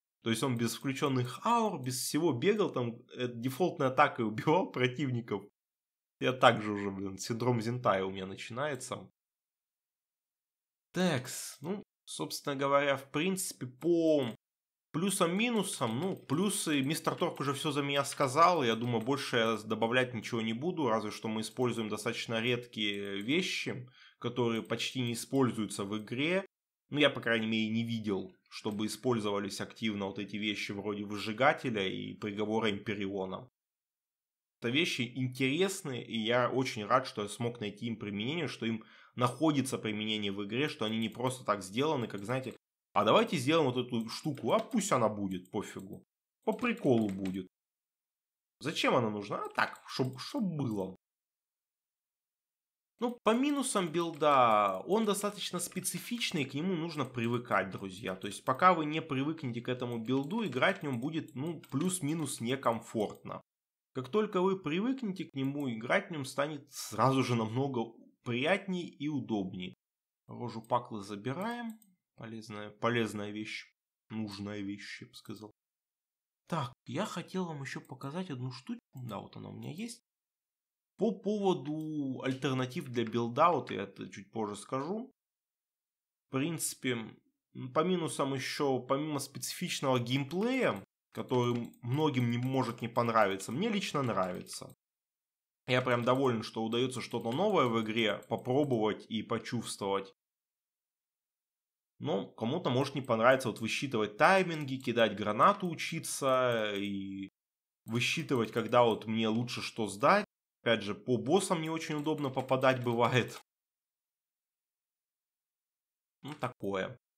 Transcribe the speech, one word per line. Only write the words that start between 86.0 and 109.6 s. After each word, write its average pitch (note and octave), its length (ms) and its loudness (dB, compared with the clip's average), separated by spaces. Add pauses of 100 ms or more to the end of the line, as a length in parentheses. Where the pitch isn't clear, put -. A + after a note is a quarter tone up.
В - 40 -20
принципе, C3+ 580 -2 (640)
м, B2+ 180 -10
по D#3 120 2
минусам D#3 500 0
ещё, C3+ 460 0
помимо C#3 400 -2
специфичного - 800 -2
геймплея, C#3 800 0 (300)
который A#2+ 600 0 (100)
многим B2 480 2
не, A#2+ 80 0
может B2+ 440 0
не A#2 60 -2
понравиться, A2 640 4
мне F3+ 160 0
лично F#3+ 340 0
нравится. F#2 720 -2 (920)
Я B2+ 140 4
прям A#2+ 220 2
доволен, B2+ 380 4
что A2+ 220 -4
удаётся A#2+ 360 0
что-то A2+ 320 -4
новое F3 340 4
в A2+ 160 2
игре A2 360 2 (100)
попробовать A#2+ 800 2
и A2 120 -2
почувствовать. G#2 920 -2 (1900)
Но D#3+ 260 -2
кому-то D#3 440 -2
может B2+ 240 0
не C#3+ 60 -4
понравиться A#2+ 480 2
вот G2 120 -4
высчитывать A2 580 -2
тайминги, D#3+ 580 4
кидать A2+ 400 2
гранату, C3+ 520 4
учиться B2+ 1080 0
и G2 540 -4 (560)
высчитывать, A#2+ 640 0
когда A#2+ 320 4
вот A2 220 2
мне A2+ 220 0
лучше A2+ 340 -2